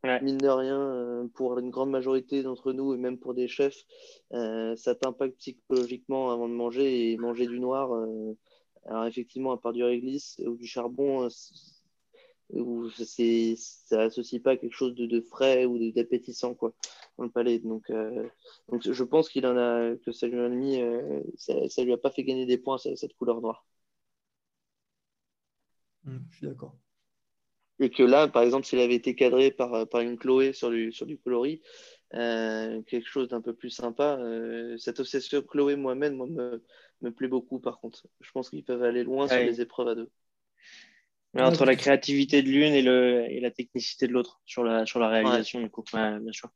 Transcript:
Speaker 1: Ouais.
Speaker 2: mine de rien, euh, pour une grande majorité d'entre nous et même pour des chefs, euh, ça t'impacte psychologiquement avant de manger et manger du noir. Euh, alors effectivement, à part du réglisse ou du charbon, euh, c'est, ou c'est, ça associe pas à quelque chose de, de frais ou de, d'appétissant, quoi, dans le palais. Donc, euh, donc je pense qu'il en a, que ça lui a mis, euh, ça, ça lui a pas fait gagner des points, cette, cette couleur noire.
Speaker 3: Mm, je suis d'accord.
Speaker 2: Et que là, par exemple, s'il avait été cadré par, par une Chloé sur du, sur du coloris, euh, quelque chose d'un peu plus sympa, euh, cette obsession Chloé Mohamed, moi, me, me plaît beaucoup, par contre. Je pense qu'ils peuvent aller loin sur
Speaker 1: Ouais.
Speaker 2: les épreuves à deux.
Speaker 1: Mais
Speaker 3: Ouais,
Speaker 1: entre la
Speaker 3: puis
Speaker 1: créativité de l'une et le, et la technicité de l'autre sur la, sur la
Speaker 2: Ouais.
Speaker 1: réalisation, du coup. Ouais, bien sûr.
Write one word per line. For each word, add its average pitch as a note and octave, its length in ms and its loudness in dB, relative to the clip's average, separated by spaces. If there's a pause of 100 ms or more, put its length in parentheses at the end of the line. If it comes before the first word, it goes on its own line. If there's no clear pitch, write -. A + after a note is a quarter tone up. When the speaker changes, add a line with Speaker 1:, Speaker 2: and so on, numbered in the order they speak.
Speaker 1:
Ouais. B2+ 200 2
Speaker 2:
mine C3+ 160 0
de C#3 80 4
rien, C3+ 340 2
euh, B2 540 -4
pour B2 240 -2
une B2 100 -6
grande C3 220 -2
majorité C3 500 0
d'entre C3 320 -4
nous C3+ 220 -2
et - 20 -6
même B2+ 220 -4
pour B2+ 160 -6
des B2 120 0
chefs, C#3 380 -2 (480)
euh, A2+ 420 -4
ça B2 200 -2
t'impacte C3 420 -4
psychologiquement B2+ 960 -2
avant A#2+ 180 -2
de A#2+ 60 -4
manger A#2+ 560 0
et A2+ 60 -2
manger A#2 280 -2
du A#2+ 140 -6
noir. B2+ 340 -2
Euh, A2 420 -6 (520)
alors A2+ 180 -4
effectivement, B2+ 460 -6
à A#2+ 80 -2
part A#2 140 -4
du A#2+ 100 -2
réglisse B2 600 -2
ou A#2+ 120 -4
du A#2+ 100 -16
charbon, B2+ 600 -2
euh, A#2+ 40 -2
c'est, - 1300 -16
ou A#2 300 -4
c'est, A#2 680 0
ça - 440 -2
associe A#2 400 -2
pas C3 120 4
à B2 40 2
quelque A#2+ 160 -8
chose B2 220 -2
de, A#2+ 100 -2
de A#2 160 0
frais C3 440 2
ou A#2+ 120 0
de, A2+ 140 0
d'appétissant, A#2+ 640 -2
quoi, A2+ 180 -4 (460)
dans B2 60 -6
le A#2 40 -6
palais. A#2+ 300 2
Donc, A2 320 -6
euh, A2 360 -4 (420)
donc A#2+ 120 -2 (100)
je B2+ 120 -2
pense D#3 260 2
qu'il C3 160 -2
en B2 100 4
a, A#2 420 2
que - 140 -8
ça A#2 140 -4
lui A#2+ 140 -2
a A#2+ 100 0
mis, B2+ 320 0
euh, A#2+ 400 -2 (160)
ça, - 160 -4 (160)
ça - 140 0
lui B2 100 4
a A#2 40 2
pas C#3 120 0
fait C3+ 140 -4
gagner C3 240 0
des B2 100 4
points, C3 220 -2
cette, C#3 180 -6
cette - 160 -10
couleur A#2 260 0
noire. A#2 280 -6 (2500)
Speaker 3:
Mm, C3 120 -12 (140)
je - 60 -20
suis D3 100 -12
d'accord. - 280 -14 (1040)
Speaker 2:
Et C3 100 4
que C3 140 4
là, C#3 240 8
par A#2+ 160 4
exemple, C3 240 2
s'il B2+ 100 0
avait B2 160 4
été A#2+ 220 0
cadré C3 340 6
par, A#2+ 380 -2
par A#2+ 140 0
une A#2+ 140 -4
Chloé C3 380 4
sur B2 160 -4
du, A2+ 220 -2
sur - 160 -10
du D3+ 100 -10
coloris, B2+ 460 -2 (500)
euh, A2+ 720 -2
quelque A#2+ 240 -6
chose B2+ 220 -2
d'un A#2+ 120 -4
peu A#2 140 -6
plus B2 160 -12
sympa, C3+ 480 -2
euh, A#2 580 -8
cette A#2+ 220 -8
obsession C#3 420 -2
Chloé C#3+ 340 0
Mohamed, C#3 380 -2
moi, C3 140 -6
me, B2 360 -6 (380)
me A#2+ 100 -6
plaît B2+ 160 -6
beaucoup, B2+ 320 -4
par A#2+ 200 -8
contre. - 260 -16 (140)
Je - 140 -20
pense B2+ 180 -8
qu'ils D3 120 -12
peuvent B2 200 -4
aller A#2+ 200 0
loin C3+ 240 -2
sur B2+ 100 4
Speaker 1:
Ouais. B2 100 4
Speaker 2:
les A#2 140 0
épreuves A#2+ 260 -2
à A2+ 80 0
deux. A2+ 160 -10 (1200)
Speaker 1:
Mais C3 80 0
Speaker 3:
Ouais, C3 60 8
Speaker 1:
entre C#3+ 180 6
la C3 80 8
Speaker 3:
puis B2+ 80 2
Speaker 1:
créativité C#3 640 4
de C3+ 60 2
l'une D3 240 6
et C3+ 100 6
le, B2 480 6
et - 80 -6
la B2 100 -2
technicité - 560 -4
de A#2+ 60 0
l'autre B2 340 -2
sur - 180 -4
la, A2+ 220 2
sur A#2+ 140 -4
la A2+ 80 4
Speaker 2:
Ouais. A2 60 2
Speaker 1:
réalisation, A#2 460 2
du A2+ 120 -6
coup. A2+ 200 -12
Ouais, G#2+ 280 -2
bien A2 140 -10
sûr. - 220 -14